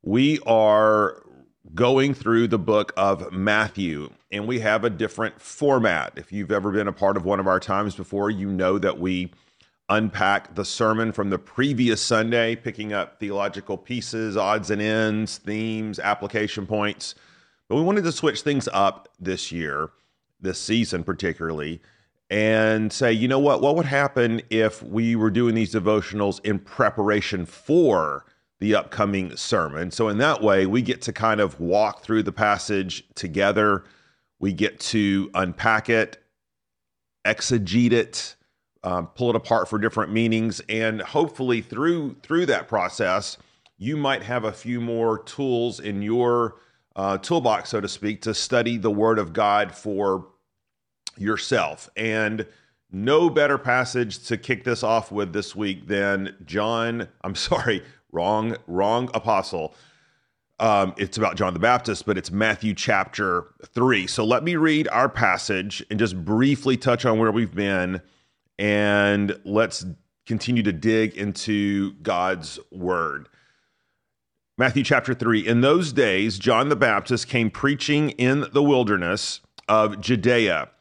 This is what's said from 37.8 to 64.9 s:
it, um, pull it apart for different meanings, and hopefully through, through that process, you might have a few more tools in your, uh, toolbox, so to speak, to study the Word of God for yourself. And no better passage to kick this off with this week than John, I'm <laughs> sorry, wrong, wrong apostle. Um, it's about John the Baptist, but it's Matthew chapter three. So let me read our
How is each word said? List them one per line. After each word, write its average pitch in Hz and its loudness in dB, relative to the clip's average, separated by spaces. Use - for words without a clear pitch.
it, - -2
um, 90 -4
pull 120 -2
it 113 0
apart 113 0
for 107 -2
different 104 -2
meanings, 113 0
and 110 -2
hopefully 131 0
through, 147 -2
through 170 0
that 110 -2
process, 95 0
you 131 -4
might 139 -2
have 117 -4
a 110 -2
few 120 -6
more 117 0
tools 120 -2
in 101 -6
your, 120 2
uh, 98 0
toolbox, 123 0
so 107 -2
to 98 -6
speak, 104 -6
to 110 -4
study 117 0
the 107 0
Word 110 2
of 82 -4
God 104 2
for 98 -2
yourself. 98 -2
And 110 -2
no 139 2
better 143 2
passage 123 -2
to 117 -2
kick 107 -4
this 120 -2
off 110 0
with 98 -4
this 101 -6
week 95 -6
than 98 -2
John, 113 -4
I'm 95 -8
<laughs> - -
sorry, 123 -2
wrong, 107 0
wrong 107 0
apostle. 98 -2
Um, 101 4
it's 98 -4
about 101 0
John 95 0
the 85 -6
Baptist, 120 2
but 101 0
it's 90 -8
Matthew 107 0
chapter 95 -2
three. 117 2
So - -2
let 120 2
me 175 -2
read 156 2
our 123 2